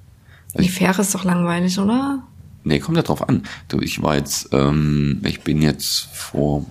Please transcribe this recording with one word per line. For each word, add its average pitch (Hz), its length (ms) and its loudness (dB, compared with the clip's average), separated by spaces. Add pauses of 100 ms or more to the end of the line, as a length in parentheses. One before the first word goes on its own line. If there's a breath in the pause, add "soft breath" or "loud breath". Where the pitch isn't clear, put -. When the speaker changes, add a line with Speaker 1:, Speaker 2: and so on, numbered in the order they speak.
(540 loud breath)
Speaker 1:
Also - 60 -2
Speaker 2:
Die 185 100 4
Speaker 1:
ich - 20 0
Speaker 2:
Fähre 185 300 2
ist 196 120 0
doch 190 120 -4
langweilig, 175 540 0
oder? 254 440 0 (400)
Speaker 1:
Nee, 76 160 2
kommt 165 160 -2
ja 165 80 2
drauf - 240 -2
an. - 160 2 (240 loud breath)
Du, - 140 -2
ich - 200 -4
war 76 140 2
jetzt, 71 380 -4
ähm, 73 720 2
ich 78 160 -4
bin 76 200 0
jetzt - 520 0
vor, 71 580 -2